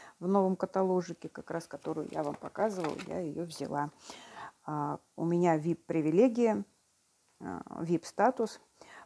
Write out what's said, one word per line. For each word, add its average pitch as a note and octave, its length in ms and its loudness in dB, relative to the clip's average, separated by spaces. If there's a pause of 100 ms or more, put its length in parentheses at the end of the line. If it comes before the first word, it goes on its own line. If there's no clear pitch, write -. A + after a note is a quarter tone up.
(200)
в F3 80 -2
новом F#3+ 280 4
каталожике, F#3 720 0
как - 220 -12
раз E3 160 -6
которую D#3 440 -8
я D3+ 120 -4
вам D3 120 -4
показывала, F#3 600 -2 (100)
я F3 140 -6
её D#3+ 240 -6
взяла. D3 460 -4 (760)
А, D3 340 -4 (180)
у - 100 -2
меня E3+ 320 6
вип-привилегия, F#3+ 1040 2 (760)
а, F2+ 220 -8 (200)
вип-статус, G3+ 800 0 (460)